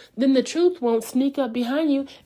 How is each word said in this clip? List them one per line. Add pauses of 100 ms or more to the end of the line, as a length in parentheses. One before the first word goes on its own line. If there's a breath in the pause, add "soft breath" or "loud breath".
(160 loud breath)
Then
the
truth
won't
sneak
up
behind
you (200 loud breath)